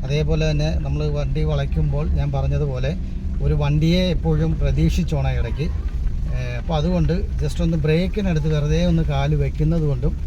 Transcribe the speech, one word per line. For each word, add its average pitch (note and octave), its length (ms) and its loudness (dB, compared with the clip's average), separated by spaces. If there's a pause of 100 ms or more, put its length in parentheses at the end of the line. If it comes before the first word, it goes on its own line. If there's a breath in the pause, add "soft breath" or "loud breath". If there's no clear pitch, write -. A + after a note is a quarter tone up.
അതേപോലെ D3+ 460 0
തന്നെ D3+ 200 0 (160)
നമ്മൾ C#3+ 140 -2 (180)
വണ്ടി C#3+ 240 0 (100)
വളയ്ക്കുമ്പോൾ D3 520 0 (140)
ഞാൻ C#3+ 180 0
പറഞ്ഞതുപോലെ C#3 540 -2 (540 loud breath)
ഒരു D3 180 2
വണ്ടിയെ D#3 400 2 (140)
എപ്പോഴും D#3+ 340 0 (120)
പ്രതീക്ഷിച്ചോണം C#3+ 760 2
ഇടയ്ക്ക്. A#2+ 300 -2 (680)
ഏഹ്, B2 240 -4
അപ്പോൾ E3 200 -2
അതുകൊണ്ട് E3 340 2 (280)
just D3+ 240 -2
ഒന്ന് E3 200 2
ബ്രേക്കിനടുത്ത് E3 720 0
വെറുതെ D3+ 340 2
ഒന്ന് D#3+ 220 2
കാല് C#3+ 320 2
വെക്കുന്നത് D3+ 480 0
കൊണ്ടും B2+ 220 0 (120)